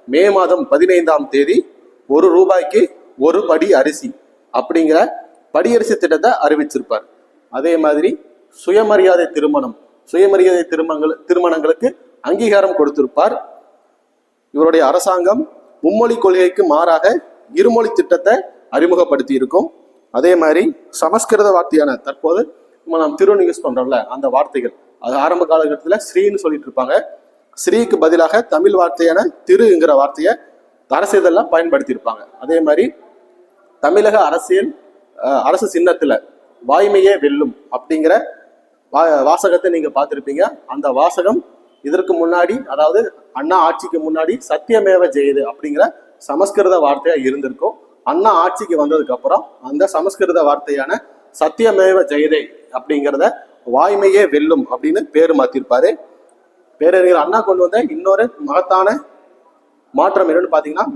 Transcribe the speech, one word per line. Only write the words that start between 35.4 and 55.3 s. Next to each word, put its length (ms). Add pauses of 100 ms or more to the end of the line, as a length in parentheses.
அரசு 380
சின்னத்துல 440 (440)
"வாய்மையே 520
வெல்லும்" 360 (160)
அப்படிங்கிற 500 (680)
வா-, 320
வாசகத்தை 480
நீங்க 180
பார்த்திருப்பீங்க. 520 (240)
அந்த 240
வாசகம் 560 (360)
இதற்கு 460
முன்னாடி, 380
அதாவது 480 (200)
அண்ணா 240
ஆட்சிக்கு 540
முன்னாடி 260 (120)
"சத்தியமேவ 580
ஜெயதே" 440
அப்படிங்கிற 420 (240)
சமஸ்கிருத 640
வார்த்தையா 400
இருந்திருக்கும். 580 (260)
அண்ணா 280
ஆட்சிக்கு 540
வந்ததுக்கு 260
அப்புறம் 340 (180)
அந்த 240
சமஸ்கிருத 560
வார்த்தையான 600 (260)
"சத்தியமேவ 720
ஜெயதே" 440 (240)
அப்படிங்கிறத 600 (420)
"வாய்மையே 560
வெல்லும்" 420
அப்படின்னு 300
பேரு 320